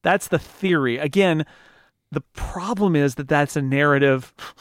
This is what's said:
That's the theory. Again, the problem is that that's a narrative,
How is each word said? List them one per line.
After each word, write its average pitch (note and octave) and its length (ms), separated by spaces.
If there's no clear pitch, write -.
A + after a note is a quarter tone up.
That's F#3 280
the E3 100
theory. C#3+ 580
Again, D#3 480
the - 100
problem F#3+ 640
is C#3+ 200
that C#3+ 120
that's D3 280
a D3 60
narrative, C#3 720